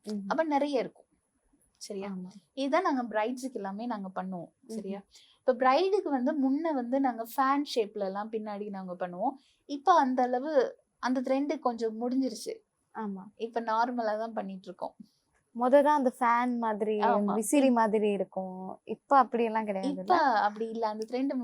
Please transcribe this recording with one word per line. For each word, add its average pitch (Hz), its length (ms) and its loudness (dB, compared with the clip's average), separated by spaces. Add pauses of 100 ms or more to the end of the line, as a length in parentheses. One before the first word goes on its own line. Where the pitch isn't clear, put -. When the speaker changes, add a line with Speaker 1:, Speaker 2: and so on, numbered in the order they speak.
Speaker 1:
ம்ஹும். 208 220 -8
Speaker 2:
அப்ப 294 160 0
நிறைய 294 360 0
இருக்கும். - 260 -8 (720)
சரியா? 196 300 -10
Speaker 1:
ஆமா. 185 200 -8 (260)
Speaker 2:
இதுதான் 277 280 0
நாங்க 294 220 0
பிரைட்ஸுக்கு 240 500 -2
எல்லாமே 202 320 -6
நாங்க 190 380 -6
பண்ணுவோம். 185 260 -8 (180)
Speaker 1:
ம்ஹும். 220 60 -12
Speaker 2:
சரியா? 196 280 -8 (380)
இப்ப - 140 2
பிரைடுக்கு 330 560 2
வந்து 269 240 0
முன்ன 294 400 0
வந்து 247 260 0
நாங்க 240 260 0 (120)
ஃபேன் 269 260 2 (120)
ஷேப்ல 214 240 -2
எல்லாம் 202 320 -4
பின்னாடி 214 380 -4
நாங்க 185 380 -8
பண்ணுவோம். 196 280 -4 (300)
இப்ப 285 280 0
அந்த 262 300 4
அளவு 254 560 0 (200)
அந்த 254 220 -2
ட்ரெண்ட் 262 380 0
கொஞ்சம் 226 420 -2
முடிஞ்சிருச்சு. 247 560 -2 (360)
Speaker 1:
ஆமா. 202 300 -8 (120)
Speaker 2:
இப்ப 233 260 -6
நார்மலா 226 560 0
தான் 226 160 -6
பண்ணிட்டு 190 320 -8
இருக்கோம். - 300 -12 (640)
Speaker 1:
மொத 254 240 8
தான் 294 200 4
அந்த 247 160 2
ஃபேன் 240 380 2
மாதிரி, 214 420 -2
Speaker 2:
ஆமா. 208 340 2
Speaker 1:
விசிறி 247 380 4
மாதிரி 214 400 4
இருக்கும். 190 720 -6
இப்ப - 340 2
அப்படியெல்லாம் 226 480 2
கிடையாதுல்ல? 208 340 -2
Speaker 2:
இப்ப 349 180 4
அப்படி 220 520 2
இல்ல. 226 180 -2
அந்த 214 220 -4
ட்ரெண்ட் 269 240 -2 (100)